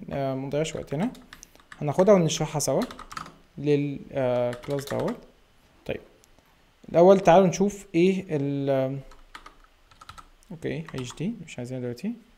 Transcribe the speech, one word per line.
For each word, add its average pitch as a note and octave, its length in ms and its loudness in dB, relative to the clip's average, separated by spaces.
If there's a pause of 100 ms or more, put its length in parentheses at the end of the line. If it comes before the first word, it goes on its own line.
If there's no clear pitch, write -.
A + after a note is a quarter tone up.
(100)
آه، C3+ 240 -4
ما C3+ 120 -6
نضيعش D3 280 -4
وقتنا، F3 360 -6 (680)
هناخدها F3+ 360 4
ونشرحها D#3 460 0
سوا C#3+ 220 0 (760)
لل، C#3+ 420 0 (120)
آه، B2 400 0
كلاس C#3 320 -6
دوت. D3 320 -4 (680)
طيب، - 140 -6 (880)
الاول F#3 320 6
تعالوا F#3 260 8
نشوف G3+ 480 -2
ايه F#3 360 2
ال، C#3 400 -2
آم، C3+ 300 -2 (1500)
اوكي، D3+ 340 -8 (100)
اتش B2+ 200 -10
دي G3 200 -6 (120)
مش - 120 -18
عايزينها B2+ 240 -10
دلوقتي. B2 300 -8 (260)